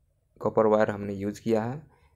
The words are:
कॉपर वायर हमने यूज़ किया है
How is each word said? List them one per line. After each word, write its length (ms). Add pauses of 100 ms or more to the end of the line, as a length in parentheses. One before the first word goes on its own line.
(420)
कॉपर 240
वायर 260
हमने 220
यूज़ 280
किया 220
है 180 (340)